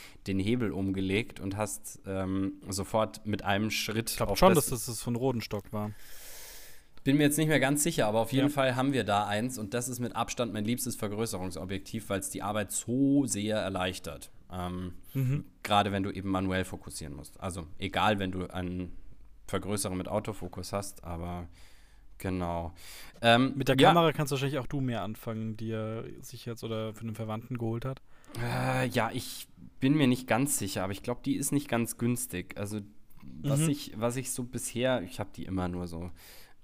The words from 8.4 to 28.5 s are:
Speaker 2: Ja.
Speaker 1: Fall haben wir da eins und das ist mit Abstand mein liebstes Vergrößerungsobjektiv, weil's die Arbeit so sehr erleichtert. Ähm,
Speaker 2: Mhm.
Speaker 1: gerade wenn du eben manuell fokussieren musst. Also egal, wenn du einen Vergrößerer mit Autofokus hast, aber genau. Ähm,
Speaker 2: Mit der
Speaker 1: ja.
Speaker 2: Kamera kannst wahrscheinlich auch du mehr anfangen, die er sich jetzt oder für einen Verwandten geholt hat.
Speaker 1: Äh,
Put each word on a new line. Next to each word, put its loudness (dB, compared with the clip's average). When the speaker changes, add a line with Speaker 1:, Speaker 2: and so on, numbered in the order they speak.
Speaker 2:
Ja. 0
Speaker 1:
Fall 2
haben 2
wir 2
da 4
eins 0
und -6
das 0
ist -6
mit -4
Abstand 0
mein -2
liebstes -2
Vergrößerungsobjektiv, -4
weil's -2
die -6
Arbeit 0
so 4
sehr 0
erleichtert. -2
Ähm, -4
Speaker 2:
Mhm. 0
Speaker 1:
gerade 4
wenn 2
du -2
eben -4
manuell 2
fokussieren -10
musst. -16
Also -6
egal, 2
wenn 0
du -4
einen -4
Vergrößerer -2
mit -2
Autofokus -4
hast, -4
aber -6
genau. -2
Ähm, 8
Speaker 2:
Mit -2
der 6
Speaker 1:
ja. 12
Speaker 2:
Kamera 8
kannst 0
wahrscheinlich 0
auch -4
du -2
mehr 0
anfangen, -6
die -4
er -4
sich -14
jetzt -8
oder -2
für -14
einen -6
Verwandten -4
geholt -2
hat. -4
Speaker 1:
Äh, 2